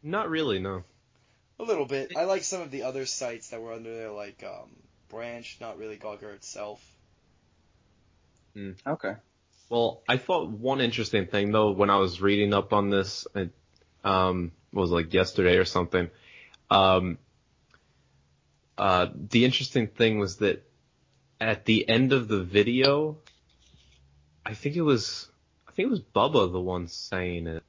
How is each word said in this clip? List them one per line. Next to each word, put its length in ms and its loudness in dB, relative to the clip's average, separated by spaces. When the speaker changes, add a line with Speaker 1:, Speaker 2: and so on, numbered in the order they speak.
Speaker 1:
Not 260 -4
really, 300 0
no. 260 -6
Speaker 2:
A 40 -10
little 240 -2
bit. 300 -6
I 80 0
like 200 -2
some 160 -6
of 100 -10
the 120 -10
other 240 -6
sites 440 -8
that 120 -10
were 100 -12
under 240 -12
there, 140 -10
like, 340 -14
um, 240 -14
Branch, 520 -12
not 180 -14
really 180 -12
Gawker 380 -14
itself. 500 -14
Speaker 1:
Mm. 200 -12
Speaker 3:
Okay. 280 -6
Speaker 1:
Well, 400 0
I 80 2
thought 320 -2
one 320 -2
interesting 460 -2
thing, 260 0
though, 200 4
when 180 4
I 60 6
was 240 0
reading 340 4
up 180 2
on 180 2
this, 440 -2
it, 160 -4
um, 480 2
was, 180 0
like, 220 0
yesterday 440 4
or 80 6
something. 440 0
Um, 480 4
uh, 360 4
the 300 2
interesting 440 0
thing 300 2
was 180 -2
that 260 0
at 240 -2
the 240 2
end 240 4
of 160 0
the 140 0
video, 760 2
I 100 -10
think 220 -4
it 60 0
was, 460 2
I 40 -20
think 140 -2
it 40 0
was 100 -2
Bubba 520 2
the 80 -2
one 280 -4
saying 580 -6
it. 220 -8